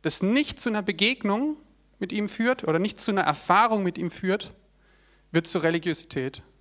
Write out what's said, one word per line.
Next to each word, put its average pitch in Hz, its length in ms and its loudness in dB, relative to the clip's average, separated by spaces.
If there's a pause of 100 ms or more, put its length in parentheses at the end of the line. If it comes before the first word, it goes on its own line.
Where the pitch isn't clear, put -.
das - 200 0
nicht 247 380 0
zu - 80 0
einer 214 140 0
Begegnung 214 720 0 (440)
mit 185 120 -6
ihm 208 160 -2
führt 240 380 -2
oder 160 140 2
nicht 202 200 -2
zu - 120 0
einer 196 100 2
Erfahrung 208 640 2
mit 180 140 -2
ihm 170 140 -4
führt, - 420 -4 (800)
wird 165 160 2
zur 160 160 0
Religiosität. 165 800 -2 (180)